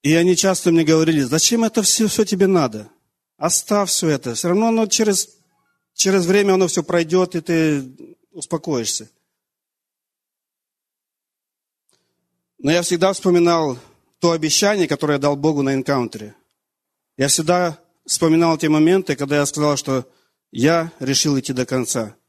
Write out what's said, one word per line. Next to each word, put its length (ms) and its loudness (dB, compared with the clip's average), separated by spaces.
И 100 2
они 220 4
часто 360 0
мне 120 4
говорили: 380 2
«Зачем 420 0
это 180 0
все, 260 0
все 160 0
тебе 220 0
надо? 420 0
Оставь 520 -2
все 180 -2
это. 280 -2
Все 140 -4
равно 180 2
оно 180 0
через, 540 -2
через 320 0
время 260 2
оно 140 2
все 160 -4
пройдет, 500 0
и 80 -4
ты 760 -2
успокоишься». 800 -6
Но 120 0
я 120 2
всегда 300 0
вспоминал 640 2
то 120 2
обещание, 560 0
которое 260 -2
я 60 0
дал 160 0
Богу 260 0
на 140 0
энкаунтере. 600 -4
Я 100 0
всегда 520 0
вспоминал 520 2
те 120 -2
моменты, 460 2
когда 220 -2
я 80 2
сказал, 320 -2
что 320 -4
я 480 0
решил 400 -2
идти 140 -8
до 120 -2
конца. 500 -4